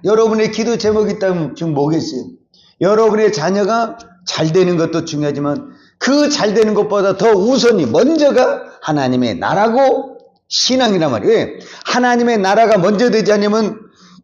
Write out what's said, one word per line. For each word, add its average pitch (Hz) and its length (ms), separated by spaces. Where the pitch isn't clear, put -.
여러분의 220 480
기도 226 260
제목이 208 360
있다면 175 420
지금 165 180
뭐겠어요? 143 500
여러분의 214 520
자녀가 202 680
잘 160 260
되는 180 240
것도 160 280
중요하지만 147 680
그 285 300
잘 208 260
되는 214 200
것보다 196 420
더 220 160
우선이 214 540
먼저가 262 760
하나님의 127 560
나라고 220 800
신앙이란 214 640
말이에요. 117 220
왜? 170 260
하나님의 240 540
나라가 202 400
먼저 202 320
되지 208 220
않으면 208 480